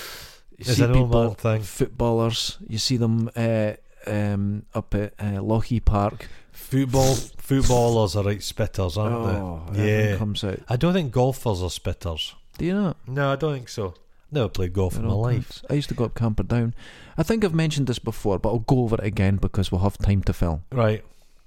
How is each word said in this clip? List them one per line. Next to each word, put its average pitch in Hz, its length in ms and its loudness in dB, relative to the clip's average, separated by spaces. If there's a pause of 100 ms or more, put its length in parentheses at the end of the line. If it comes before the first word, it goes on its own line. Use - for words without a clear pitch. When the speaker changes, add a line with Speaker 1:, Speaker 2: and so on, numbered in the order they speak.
(600)
Speaker 1:
You - 80 -14
Speaker 2:
It's 123 100 4
Speaker 1:
see 139 60 6
Speaker 2:
an 117 120 4
old 123 160 6
man 117 180 4
Speaker 1:
people, 104 60 -4
Speaker 2:
thing. 110 280 0
Speaker 1:
footballers, 117 920 0 (100)
you 110 120 -6
see 127 180 0
them, 117 400 2
uh, 110 360 0 (320)
um, 104 580 -2 (120)
up - 200 -4
at, 101 240 -2
uh, 101 200 -2
Lochie 113 440 0
Park. 104 440 2 (240)
Speaker 2:
Football, 135 640 2 (220)
footballers 120 800 2
are 101 60 0
right 101 160 -2
spitters, 95 580 -4
aren't 107 180 -2
Speaker 1:
Oh, 101 460 -4 (100)
Speaker 2:
they? 101 100 -2
Speaker 1:
everything 107 300 2
Speaker 2:
Yeah. 98 60 -2
Speaker 1:
comes 104 260 -4
out. 95 240 -4
Speaker 2:
I 120 80 0
don't 165 180 2
think 156 200 -2
golfers 123 480 0
are 90 80 -2
spitters. - 640 -6 (240)
Speaker 1:
Do 147 80 -4
you 175 80 0
not? 196 240 0 (100)
Speaker 2:
No, 139 240 0
I 139 60 0
don't 151 160 -2
think 123 160 -8
so. 95 240 -4 (360)
Never 127 200 0
played 90 240 -2
golf 95 220 0
Speaker 1:
They're - 80 -2
Speaker 2:
in 87 40 0
my 95 60 0
Speaker 1:
all 104 80 0
Speaker 2:
life. 120 400 -2
Speaker 1:
cunts. - 100 -8
I 139 40 2
used 147 120 -2
to 117 80 -4
go 123 80 0
up - 120 -2
Camperdown. 113 580 0 (440)
I - 60 0
think 226 220 2
I've 165 80 0
mentioned 151 340 0
this 120 120 -2
before, 104 400 -2
but 110 100 0
I'll 117 100 0
go 127 200 2
over 113 160 2
it - 100 -4
again 101 320 2
because - 340 0
we'll 92 100 0
have 98 160 2
time 98 260 4
to 87 100 2
fill. 82 360 0
Speaker 2:
Right. 110 360 0 (420)